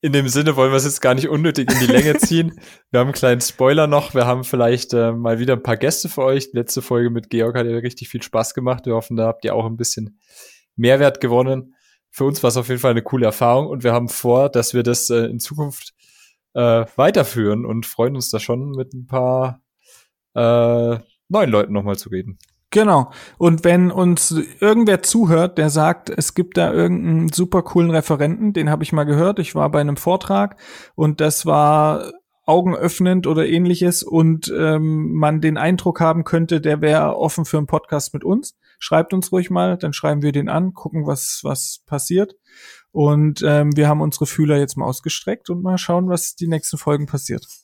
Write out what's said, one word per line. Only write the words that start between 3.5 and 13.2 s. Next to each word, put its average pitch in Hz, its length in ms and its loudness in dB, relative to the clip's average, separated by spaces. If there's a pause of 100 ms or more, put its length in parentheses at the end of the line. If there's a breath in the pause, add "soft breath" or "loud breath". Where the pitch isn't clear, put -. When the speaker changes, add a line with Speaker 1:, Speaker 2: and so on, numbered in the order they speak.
Speaker 1:
noch. 147 280 0
Wir 123 120 4
haben 123 180 0
vielleicht, 123 500 0
äh, 117 180 2
mal 117 260 -2
wieder 127 160 0
ein 120 80 -6
paar 113 140 0
Gäste 151 320 -2
für 143 140 -6
euch. 135 300 0
Die - 40 -4
letzte 120 240 -4
Folge 120 300 0
mit 117 180 -6
Georg 117 280 -2
hat 120 100 -2
ja 117 100 -2
richtig 120 320 -8
viel 117 140 -10
Spaß - 320 -4
gemacht. 127 320 -4
Wir 120 80 -2
hoffen, 113 220 -4
da 113 100 0
habt 113 180 -4
ihr 107 100 -2
auch 113 120 -2
ein 113 100 -8
bisschen 113 420 -8 (580 loud breath)
Mehrwert 135 440 4
gewonnen. 131 540 0 (360 soft breath)
Für - 140 -4
uns 139 180 -2
war 127 60 2
es 117 80 0
auf 120 120 -4
jeden 123 120 -4
Fall 127 120 2
eine 113 100 0
coole 123 240 0